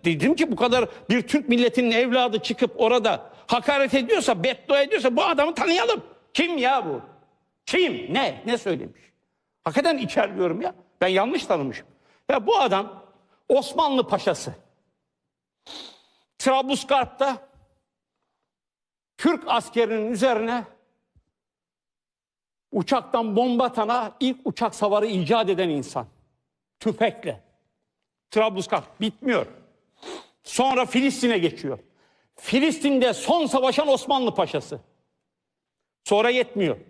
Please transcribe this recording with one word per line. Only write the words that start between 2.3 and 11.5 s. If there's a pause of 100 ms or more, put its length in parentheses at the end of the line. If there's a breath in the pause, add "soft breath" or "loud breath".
çıkıp (100)
orada (160 loud breath)
hakaret
ediyorsa,
beddua
ediyorsa
bu
adamı
tanıyalım. (320)
Kim
ya
bu? (680)
Kim?
Ne?
Ne
söylemiş? (640 soft breath)
Hakikaten
içerliyorum
ya. (260)
Ben
yanlış
tanımışım. (440 soft breath)